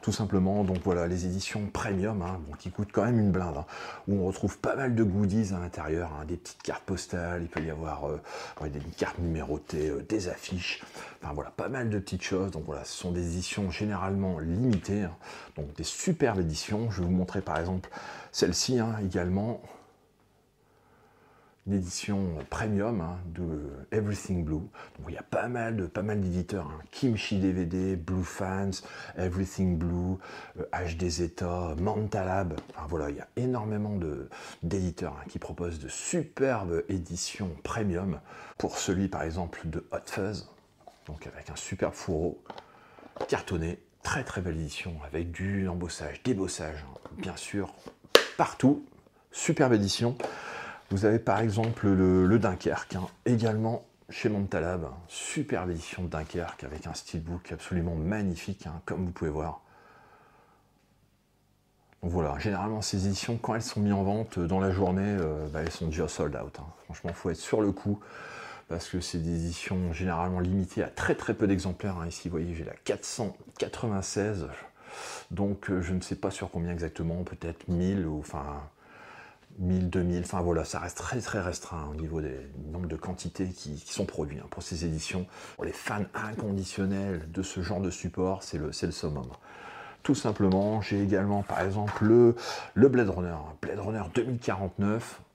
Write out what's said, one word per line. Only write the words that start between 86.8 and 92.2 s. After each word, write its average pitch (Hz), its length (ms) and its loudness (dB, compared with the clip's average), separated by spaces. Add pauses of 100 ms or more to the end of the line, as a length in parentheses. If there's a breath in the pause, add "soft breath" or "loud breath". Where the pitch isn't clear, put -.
de 92 100 -2
ce 92 200 -4
genre 90 180 0
de 95 100 2
support, 92 540 0
c'est - 140 -6
le, 73 160 -2
c'est - 120 -2
le 85 60 2
summum. 71 380 -4 (720 loud breath)
Tout 147 100 6
simplement, 104 680 4
j'ai 101 200 2
également 101 400 4
par - 200 -2
exemple 104 420 0
le, 117 320 12 (380 loud breath)